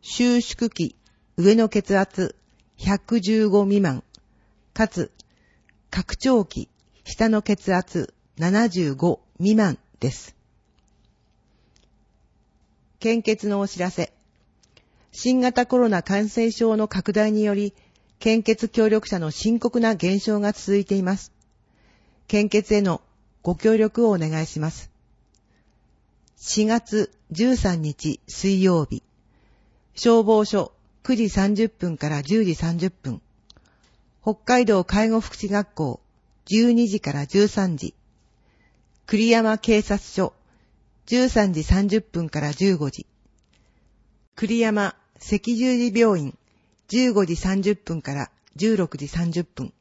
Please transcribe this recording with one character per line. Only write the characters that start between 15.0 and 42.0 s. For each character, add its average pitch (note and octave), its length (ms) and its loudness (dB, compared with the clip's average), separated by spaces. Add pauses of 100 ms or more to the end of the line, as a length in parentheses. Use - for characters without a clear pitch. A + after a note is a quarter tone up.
新 B3+ 260 0
型 B3 260 2
コ B3+ 120 0
ロ A#3+ 120 4
ナ F3+ 140 0
感 G3+ 260 -2
染 A#3 220 0
症 A3 260 0
の G#3+ 100 -2
拡 G3 260 -4
大 G#3+ 180 2
に G#3+ 120 0
よ G#3 100 0
り、 G3+ 200 -4 (460)
献 A3+ 240 2
血 A3 260 0
協 A3 200 2
力 G#3+ 180 0
者 F#3+ 120 -4
の D#3 120 -4
深 A3+ 280 0
刻 A#3+ 200 -2
な A3+ 160 2
減 F3+ 240 0
少 G#3 200 -2
が G#3 140 -2
続 G3+ 240 -2
い G3+ 80 0
て G3+ 100 -2
い G3 80 -2
ま F#3 140 -2
す。 - 140 -16 (960)
献 G#3 200 2
血 G#3 280 0
へ G#3 60 4
の F#3 200 0 (400)
ご F3 140 -2
協 A3 200 2
力 A3 320 2
を A3 40 4
お G3 60 0
願 D#3 240 -4
い D#3+ 40 -4
し - 140 -10
ま D#3 120 -4
す。 - 180 -16 (1500)
四 - 280 -2
月 A3 460 -2 (200)
十 A#3 240 2
三 F3+ 260 0
日 D3+ 460 -6
水 G3 360 0
曜 F3 220 4
日、 - 180 -10 (920)
消 A#3 280 4
防 G#3+ 220 4
署 G3 260 -4 (320)
九 C4 120 0
時 A3 140 0
三 G3 260 0
十 A3 120 0
分 E3+ 300 -6
か D3+ 100 -6
ら D3 160 -4
十 G#3 220 0
時 E3+ 100 -2
三 E3+ 220 -4
十 F3+ 120 -2
分、 C3 320 -10 (1000)
北 G#3+ 140 -2
海 B3 300 2
道 G3 200 4
介 A3 240 0
護 A3 100 2
福 - 160 -12
祉 G3+ 140 -8
学 G3+ 240 -2
校 C#3+ 280 -6 (440)
十 A3+ 260 4
二 A#3 160 4
時 G3+ 120 -2
か C#3+ 120 -6
ら C#3+ 160 -4
十 G3+ 200 4
三 F#3+ 280 -2
時、 - 200 -10 (1120)
栗 A3 220 2
山 A3 280 2
警 G#3+ 240 2
察 G3+ 180 -2
署 - 340 -4 (720)
十 B3 220 2
三 G#3+ 240 2
時 D#3 120 -2
三 G3 260 2
十 G#3 120 2